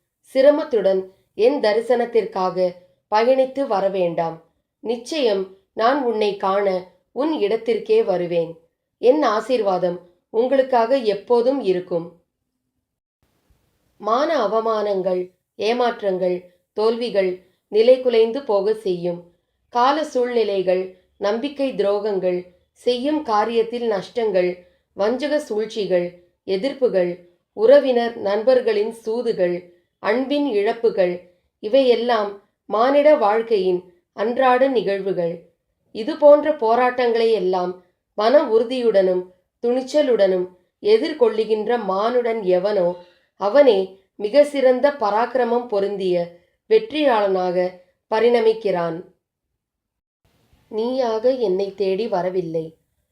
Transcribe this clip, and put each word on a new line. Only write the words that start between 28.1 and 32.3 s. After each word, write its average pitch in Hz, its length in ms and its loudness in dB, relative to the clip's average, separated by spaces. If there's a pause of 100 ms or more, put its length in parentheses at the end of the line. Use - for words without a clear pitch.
நண்பர்களின் 220 760 0 (120)
சூதுகள், 185 680 -4 (260)
அன்பின் 262 460 -2
இழப்புகள், 202 880 -2 (260)
இவையெல்லாம் 226 840 0 (240)